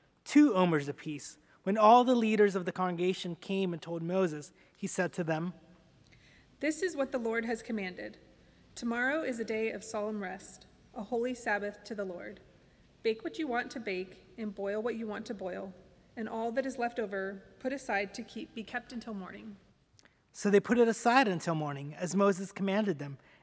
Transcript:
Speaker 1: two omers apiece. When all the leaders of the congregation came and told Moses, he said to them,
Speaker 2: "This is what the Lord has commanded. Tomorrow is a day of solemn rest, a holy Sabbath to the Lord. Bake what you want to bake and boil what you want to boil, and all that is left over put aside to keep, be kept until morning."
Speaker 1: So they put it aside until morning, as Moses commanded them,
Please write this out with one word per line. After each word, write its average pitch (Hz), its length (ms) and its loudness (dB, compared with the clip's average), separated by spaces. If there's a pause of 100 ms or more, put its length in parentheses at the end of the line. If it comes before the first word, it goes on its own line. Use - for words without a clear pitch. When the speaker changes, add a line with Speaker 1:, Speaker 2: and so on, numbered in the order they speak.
(240)
Speaker 1:
two 285 300 8
omers 160 340 4
apiece. - 480 -8 (260)
When 196 140 0
all 226 280 10
the 254 100 4
leaders 214 420 4
of 180 80 -4
the 170 80 -2
congregation 180 640 -2
came 190 380 -2
and 160 80 -8
told 170 200 -6
Moses, 170 480 0 (240)
he - 120 -8
said 180 260 -2
to 185 100 -2
them, 165 300 -2 (1080)
Speaker 2:
"This 311 220 -2
is 330 140 -2
what 269 160 -2
the 262 60 0
Lord 226 260 -2
has 226 180 -4
commanded. 208 540 -6 (580)
Tomorrow 247 480 -2
is 262 160 -4
a 226 60 -4
day 220 260 -2
of - 140 -10
solemn 214 380 -6
rest, 190 440 -12 (280)
a 226 80 -8
holy 240 320 -2
Sabbath 208 500 -4
to 240 100 -10
the 196 120 -4
Lord. 185 340 -12 (600)
Bake 220 200 -2
what - 160 -8
you 320 80 -4
want 247 260 -4
to 277 60 -8
bake 190 460 -6 (140)
and 214 160 -8
boil 202 280 -4
what 233 120 -2
you 226 120 -6
want 208 200 -8
to 233 80 -6
boil, 190 400 -8 (420)
and 220 140 -8
all 226 200 -4
that 254 140 -2
is 247 140 -6
left 240 200 -4
over 196 440 -4 (160)
put 262 160 -4
aside 202 400 -2
to 240 80 -10
keep, - 320 -14
be 226 100 -8
kept 240 260 -10
until 233 220 -10
morning." 202 460 -12 (720)
Speaker 1:
So - 160 -2
they 202 120 8
put 233 180 2
it 233 100 8
aside 233 400 4
until 175 260 0
morning, 143 400 -4
as 175 220 -2
Moses 196 360 4
commanded 196 460 0
them, 143 200 -10 (240)